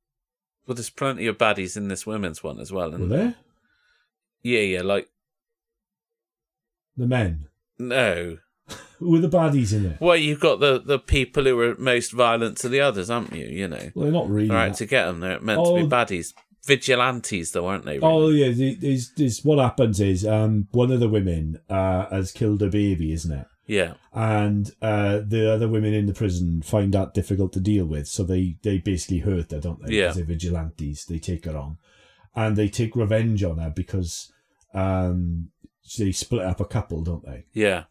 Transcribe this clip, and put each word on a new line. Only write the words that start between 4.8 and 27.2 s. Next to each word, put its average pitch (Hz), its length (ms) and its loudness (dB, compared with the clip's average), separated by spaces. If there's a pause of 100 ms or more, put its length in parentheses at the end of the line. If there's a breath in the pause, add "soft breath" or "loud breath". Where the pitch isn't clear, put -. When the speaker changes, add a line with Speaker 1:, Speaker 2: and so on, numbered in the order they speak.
Speaker 1:
like 98 260 -2 (1900)
Speaker 2:
The 123 100 -2
men? 95 400 -2 (300)
Speaker 1:
No. 98 600 -2 (300)
Speaker 2:
<laughs> - 320 -20
Who 170 120 2
were 165 80 8
the 170 100 2
baddies 143 440 2
in 104 120 2
it? 78 160 -4
Speaker 1:
Well, 170 160 6
you've 147 220 0
got 135 200 4
the, 135 200 4
the 139 200 0
people 139 460 2
who 127 140 4
are 117 180 2
most 123 340 0
violent 117 480 2
to 123 100 -4
the 135 120 2
others, 101 260 0
haven't 117 300 -4
you? 62 100 -8
You 90 200 -4
know. 76 280 -10
Speaker 2:
Well, - 80 -2
they're 147 80 2
not 165 180 0
really 107 200 2
Speaker 1:
They're 113 80 2
out 110 160 2
Speaker 2:
that - 40 -10
Speaker 1:
to 110 80 -6
get 110 220 2
'em. 85 140 -6
They're 92 180 -4
meant 110 260 0
to 175 100 4
be 175 60 2
Speaker 2:
Oh. 156 60 2
Speaker 1:
baddies. 104 460 0 (340)
Vigilantes, 123 840 0
though, 90 140 -2
aren't 95 180 -4
they, 76 140 -4
Speaker 2:
Oh, 160 280 6
Speaker 1:
really? 151 180 6
Speaker 2:
yeah. 123 60 2
The, 127 240 0
there's, 135 400 -2
there's, 131 300 0
what 147 140 6
happens 117 420 2
is, 98 240 2
um, 107 460 2
one 123 200 4
of 123 80 2
the 117 80 4
women, 85 520 0 (100)
uh, 95 400 0
has 95 240 -4
killed 104 280 0
her 98 80 2
baby, 87 440 0
isn't 80 180 -4
it? 67 160 -8 (180)
Speaker 1:
Yeah. 92 280 0 (200)
Speaker 2:
And, 104 560 0 (120)
uh, 104 440 0
the 110 260 2
other 110 180 2
women 107 240 0
in 104 120 2
the 98 80 0
prison 87 480 0
find 98 320 0
that 95 200 0
difficult 95 400 -2